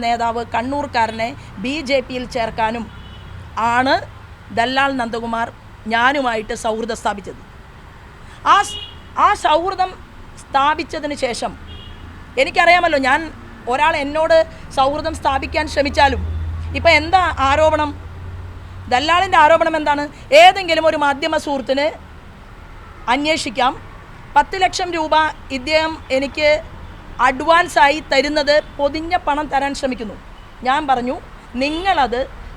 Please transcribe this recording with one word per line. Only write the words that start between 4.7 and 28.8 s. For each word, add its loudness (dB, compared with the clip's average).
നന്ദകുമാർ -4
ഞാനുമായിട്ട് 0
സൗഹൃദം -4
സ്ഥാപിച്ചത്. -6
ആ 6
സ്-, -10
ആ 6
സൗഹൃദം 0
സ്ഥാപിച്ചതിന് -2
ശേഷം -4
എനിക്കറിയാമല്ലോ, 4
ഞാൻ 4
ഒരാൾ 2
എന്നോട് 2
സൗഹൃദം 0
സ്ഥാപിക്കാൻ -2
ശ്രമിച്ചാലും, 2
ഇപ്പം 6
എന്താ 2
ആരോപണം? 2
ദല്ലാളിൻ്റെ 2
ആരോപണം 4
എന്താണ്? 0
ഏതെങ്കിലും 6
ഒരു 0
മാധ്യമ 0
സുഹൃത്തിന് -2
അന്വേഷിക്കാം, 0
പത്ത് 2
ലക്ഷം 0
രൂപ 0
ഇദ്ദേഹം 0
എനിക്ക് 2
അഡ്വാൻസായി 4
തരുന്നത് 2
പൊതിഞ്ഞ -4